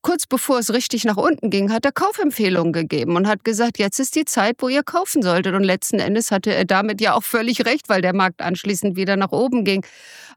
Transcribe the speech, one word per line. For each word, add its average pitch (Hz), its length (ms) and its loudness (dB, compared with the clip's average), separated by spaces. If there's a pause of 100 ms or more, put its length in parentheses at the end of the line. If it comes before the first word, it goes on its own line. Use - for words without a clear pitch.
kurz 349 240 -2
bevor 262 320 0
es 214 120 -2
richtig 240 340 -2
nach 208 120 2
unten 294 320 0
ging, 196 240 0
hat 226 100 0
er 277 80 2
Kaufempfehlungen 220 800 0
gegeben 160 440 -2
und 190 120 2
hat 214 160 0
gesagt, 226 360 0
„Jetzt 202 200 0
ist - 160 -2
die 311 100 0
Zeit, 226 340 0
wo 254 100 0
ihr 285 140 0
kaufen 339 400 -2
solltet.“ 185 320 2
Und 196 80 2
letzten 190 360 0
Endes 214 320 0
hatte 208 220 0
er 214 120 2
damit 202 360 0
ja 214 120 4
auch 220 100 0
völlig 233 420 -2
recht, 262 240 -2
weil 190 120 2
der 180 120 0
Markt 185 280 0
anschließend 185 540 -4
wieder 190 220 0
nach 196 140 -2
oben 247 340 0
ging. 196 180 0 (540)